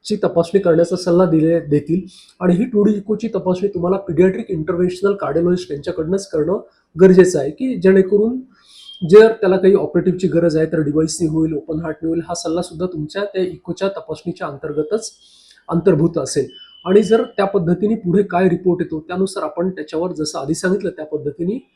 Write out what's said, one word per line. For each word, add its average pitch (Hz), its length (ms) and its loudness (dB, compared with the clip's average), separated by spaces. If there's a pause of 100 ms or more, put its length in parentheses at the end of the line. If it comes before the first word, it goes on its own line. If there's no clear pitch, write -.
ची 214 120 -4
तपासणी 180 440 0
करण्याचा 170 360 2
सल्ला 180 280 2
दिले, 160 360 2
देतील. 147 400 -2 (400)
आणि 180 140 2
ही 202 100 0
टू 214 180 0
डी 214 100 4
इकोची 208 360 -4
तपासणी 185 400 -2
तुम्हाला 180 280 -2 (140)
pediatric 185 460 0
interventional 180 680 -2
cardiologist 170 480 -2
यांच्याकडनंच 165 560 -6
करणं 160 320 -2 (400)
गरजेचं 185 380 8
आहे, 143 120 -2
की 254 260 -6
जेणेकरून 190 640 2 (720)
जर 220 220 10
त्याला 190 240 2
काही 190 180 6
ऑपरेटिव्हची 175 540 0
गरज 165 280 2
आहे 160 100 2
तर 160 140 -2
डिव्हाइसनी 156 480 0
होईल, 160 240 0
ओपन 156 280 -6
हार्टनी 165 280 -6
होईल, 165 200 -2
हा 175 60 -6
सल्ला 170 280 -4
सुद्धा 175 240 -8
तुमच्या 175 380 -8
त्या 196 180 -4
इकोच्या 180 460 -6
तपासणीच्या 165 580 -10
अंतर्गतच 151 680 -6 (560)
अंतर्भूत 165 500 2
असेल. 135 300 -4 (360)
आणि 196 180 4
जर 226 200 2
त्या 214 220 -2
पद्धतीने 190 500 0
पुढे 180 280 0
काय 180 260 0
रिपोर्ट 175 340 0
येतो 156 180 -6
त्यानुसार 185 420 -4
आपण 170 280 -4
त्याच्यावर 170 420 -6
जसं 151 260 -6
आधी 147 160 -4
सांगितलं 190 360 -2
त्या 156 140 -12
पद्धतीने 156 540 -6 (180)